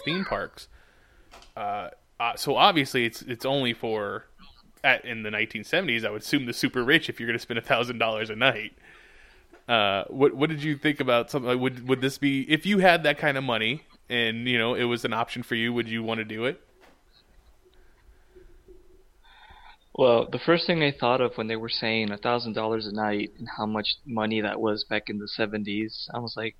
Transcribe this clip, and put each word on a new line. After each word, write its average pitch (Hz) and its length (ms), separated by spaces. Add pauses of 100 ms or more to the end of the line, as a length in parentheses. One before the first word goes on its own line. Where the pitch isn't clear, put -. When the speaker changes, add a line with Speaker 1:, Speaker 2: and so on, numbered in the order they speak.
Speaker 1:
theme 180 200
parks. - 420 (880)
Uh, 101 340 (300)
uh, 117 160
so 175 200
obviously 143 500
it's, - 180
it's 123 220
only 135 280
for, 107 520 (580)
at, 123 220
in 113 180
the 107 80
nineteen 107 320
seventies, 139 400
I 104 60
would 107 140
assume 139 220
the 120 80
super 127 300
rich 151 260
if - 100
you're 117 80
gonna 117 120
spend 117 180
a 113 60
thousand 123 360
dollars 110 300
a 107 60
night. 113 380 (920)
Uh, 101 420
what, 135 260
what 147 140
did 147 120
you 151 160
think 147 220
about 120 320
something 123 180
like, 127 100
would, 127 280
would 127 140
this 135 160
be, 139 240 (100)
if 151 140
you 196 140
had 175 240
that 147 140
kind 143 200
of 135 80
money 117 360 (280)
and, 117 380
you 123 100
know, 117 180
it 117 80
was 120 220
an 113 80
option 117 280
for 120 140
you, 117 160
would 117 180
you 113 140
wanna 110 220
do 110 200
it? 156 160 (3250)
Speaker 2:
Well, 120 340
the 123 100
first 170 260
thing 170 180
I 143 80
thought 131 300
of 120 160
when 110 100
they 113 80
were 113 140
saying 110 420
a 101 60
thousand 117 360
dollars 110 340
a 101 60
night 107 440
and 135 100 (100)
how 110 80
much 107 300 (100)
money 110 360
that 104 180
was 110 240
back 107 260
in 104 100
the 104 80
seventies, 107 840
I 120 60
was 117 160
like 113 240